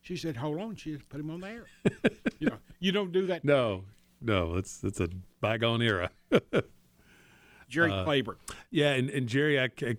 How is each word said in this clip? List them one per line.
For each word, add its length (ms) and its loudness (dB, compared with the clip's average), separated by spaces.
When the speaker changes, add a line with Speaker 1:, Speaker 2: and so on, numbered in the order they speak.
Speaker 1:
She 140 -10
said, 200 -6
"Hold 240 -4
on." 160 -8
She 160 -10
just 160 -12
put 100 -12
him 140 -8
on 80 -10
the 80 -12
air. 160 -14
Speaker 2:
<laughs> 260 2
Speaker 1:
You 120 0
know, 80 -12
you 140 0
don't 180 0
do 160 0
that. 180 -4
Speaker 2:
No, 380 2
no, 340 2
that's, 240 -4
that's 220 -4
a 80 2
bygone 420 2
era. 280 2
<laughs> 1400 -4
Speaker 1:
Jerry 220 2
Speaker 2:
Uh, 140 0
Speaker 1:
Claiborne. 320 0
Speaker 2:
yeah, 220 4
and, 180 0
and 180 -2
Jerry, 300 2
I 180 2
c-, 100 -6
I 120 0